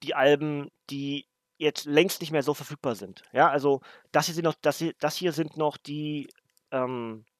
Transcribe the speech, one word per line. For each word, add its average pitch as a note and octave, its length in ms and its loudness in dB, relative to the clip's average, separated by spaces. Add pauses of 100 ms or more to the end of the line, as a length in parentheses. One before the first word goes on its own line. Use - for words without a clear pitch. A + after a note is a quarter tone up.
die C#3+ 100 -4
Alben, D3 560 2 (220)
die C#3 340 -6 (320)
jetzt D3+ 280 -2
längst D#3 360 4
nicht D#3 100 -8
mehr D3+ 120 0
so C#3+ 100 0
verfügbar C#3+ 400 -6
sind. F#2+ 300 -14 (100)
Ja, D3 160 6
also C#3 320 2 (300)
das D3 160 2
hier D#3+ 80 -6
sind E3+ 80 -4
noch, D#3+ 180 2
das D3 160 2
hier, E3 220 -4
das D3 160 -2
hier F3 160 -2
sind D#3 260 -4
noch D3+ 200 -2
die, D3+ 520 -8 (400)
ähm, A#2+ 560 -6 (140)